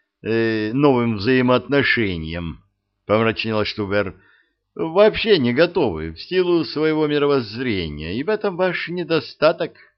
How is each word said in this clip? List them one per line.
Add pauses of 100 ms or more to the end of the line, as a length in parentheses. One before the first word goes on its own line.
(240)
э,
новым
взаимоотношениям», (420)
помрачнел
Штубер. (600)
«Вообще
не
готовы
в
силу
своего
мировоззрения,
и
в
этом
ваш
недостаток». (220)